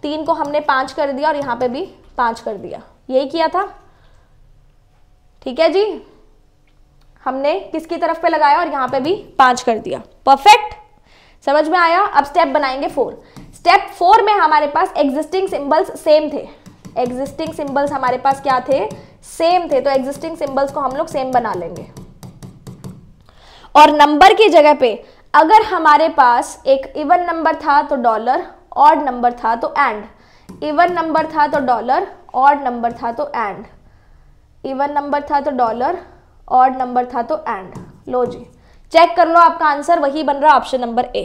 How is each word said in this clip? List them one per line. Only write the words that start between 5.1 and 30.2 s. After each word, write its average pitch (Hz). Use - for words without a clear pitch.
ठीक 262
है 330
जी, 381
हमने 269
किसकी 320
तरफ 330
पे 349
लगाया 302
और 339
यहाँ 269
पे 269
भी 311
पाँच 254
कर 226
दिया। -
परफेक्ट, 415
समझ 302
में 359
आया। 339
अब 339
स्टेप 339
बनाएंगे 277
फ़ोर। -
स्टेप 370
फ़ोर 392
में 415
हमारे 311
पास 320
एग्जिस्टिंग 302
सिंबल्स 302
सेम 302
थे, -
एग्जिस्टिंग 262
सिंबल्स 285
हमारे 254
पास 269
क्या 262
थे, 302
सेम 339
थे, 269
तो 269
एग्जिस्टिंग 285
सिंबल्स 277
को 302
हम 262
लोग 320
सेम 262
बना 233
लेंगे 170
और 302
नंबर 294
की 427
जगह 302
पे 254
अगर 330
हमारे 320
पास 262
एक 269
even 302
नंबर 330
था 302
तो 294
डॉलर, 233
ऑड 294
नंबर 247
था 233
तो 226
and, 226